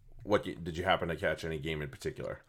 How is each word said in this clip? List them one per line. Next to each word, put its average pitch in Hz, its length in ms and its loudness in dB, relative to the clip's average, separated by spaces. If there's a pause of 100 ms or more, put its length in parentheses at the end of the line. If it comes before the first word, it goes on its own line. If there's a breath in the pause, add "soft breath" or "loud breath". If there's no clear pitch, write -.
(240)
what 101 220 4
you, 95 100 -6
did 82 220 -6
you 90 60 0
happen 87 260 4
to 80 60 0
catch 78 280 2
any 80 160 -2
game 78 220 -2
in 71 80 -4
particular? - 600 -6